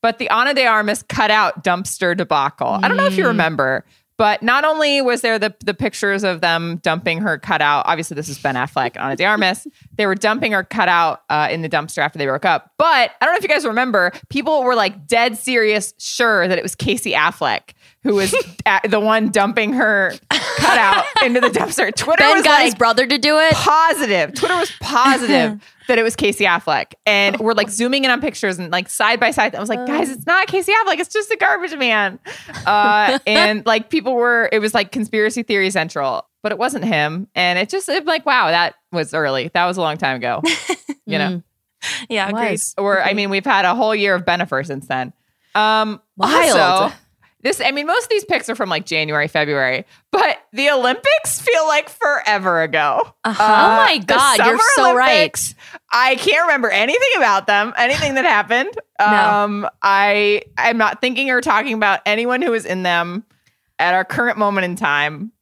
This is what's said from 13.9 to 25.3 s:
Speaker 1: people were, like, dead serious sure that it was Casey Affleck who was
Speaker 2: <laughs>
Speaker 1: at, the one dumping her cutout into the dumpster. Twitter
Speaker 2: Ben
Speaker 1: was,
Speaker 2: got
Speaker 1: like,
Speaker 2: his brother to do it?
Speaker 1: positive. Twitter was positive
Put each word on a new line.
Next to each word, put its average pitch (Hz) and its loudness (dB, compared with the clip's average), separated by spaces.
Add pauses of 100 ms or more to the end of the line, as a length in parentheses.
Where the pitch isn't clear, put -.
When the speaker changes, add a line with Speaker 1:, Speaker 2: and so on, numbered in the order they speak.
Speaker 1:
people 269 -2
were, 247 2
like, 196 -2
dead 233 0
serious 214 -2
sure 208 0
that 180 0
it 160 -4
was - -8
Casey - -4
Affleck 151 -2 (300)
who 311 0
was 196 0 (160)
Speaker 2:
<laughs> - -16
Speaker 1:
at, 202 0
the 214 0
one 214 0
dumping 208 0
her 202 0 (160)
cutout 311 2 (180)
into 247 2
the 247 4
dumpster. - -2
Twitter 339 0
Speaker 2:
Ben 302 4
Speaker 1:
was, - 2
Speaker 2:
got 311 6
Speaker 1:
like, 277 6
Speaker 2:
his 240 0
brother 233 2
to 277 0
do 302 2
it? 320 4
Speaker 1:
positive. 285 2
Twitter 339 -2
was 339 -2 (100)
positive 247 2 (140)